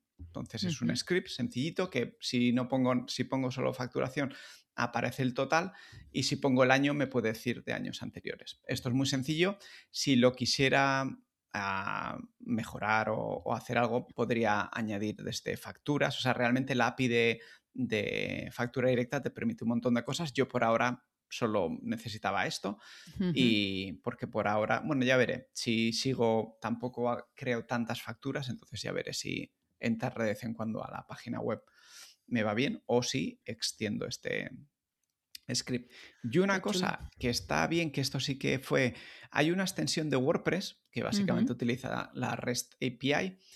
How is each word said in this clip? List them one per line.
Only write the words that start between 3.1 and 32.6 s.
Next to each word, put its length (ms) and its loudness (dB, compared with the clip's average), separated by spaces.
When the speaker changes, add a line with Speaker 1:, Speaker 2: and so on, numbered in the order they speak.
Speaker 1:
pongo 260 -2
solo 240 0
facturación, 580 -2
aparece 480 -2
el 120 0
total, 380 0
y 120 -2
si 140 0
pongo 280 4
el 60 6
año, 240 6
me 120 0
puede 220 0
decir 360 -4
de 100 -4
años 280 -6
anteriores. 640 -12
Esto 220 -2
es 60 0
muy 120 2
sencillo. 520 0
Si 260 2
lo 160 8
quisiera, 720 4
ah, 640 -2
mejorar 720 0
o, 80 0
o 360 -2
hacer 240 -2
algo, 280 2
podría 640 2
añadir 440 -2
desde 400 -6
facturas. 640 -2
O 20 -6
sea, 120 2
realmente 420 2
la 140 6
api 200 0
de, 320 4
de 800 -2
factura 360 0
directa 340 0
te 80 -4
permite 340 -4
un 60 0
montón 240 2
de 100 0
cosas. 280 -4
Yo 160 2
por 160 2
ahora 400 4
solo 420 2
necesitaba 640 -2
esto, 320 -4
Speaker 2:
Ujú. 260 -2
Speaker 1:
y 680 2
porque 260 -6
por 200 0
ahora, 360 2
bueno, 200 2
ya 120 6
veré. 380 2
Si 380 2
sigo, 680 0
tampoco 480 -2
ha-, 260 -4
creo 300 -2
tantas 360 -2
facturas, 480 -6
entonces 320 -10
ya 100 -4
veré 220 -4
si 400 -6
entrar 380 -2
de 80 0
vez 180 -2
en 100 -6
cuando 300 -6
a 60 -10
la 160 -12
página 340 -10
web 220 -4
me 180 0
va 100 2
bien 320 -2